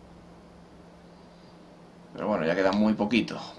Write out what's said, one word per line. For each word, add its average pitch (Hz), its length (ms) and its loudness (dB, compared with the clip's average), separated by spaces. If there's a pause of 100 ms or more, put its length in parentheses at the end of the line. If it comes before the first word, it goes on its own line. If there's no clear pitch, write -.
(2250)
Pero 92 140 -6
bueno, 95 180 0
ya 85 100 2
queda 95 160 2
muy 107 240 2
poquito 107 440 0 (200)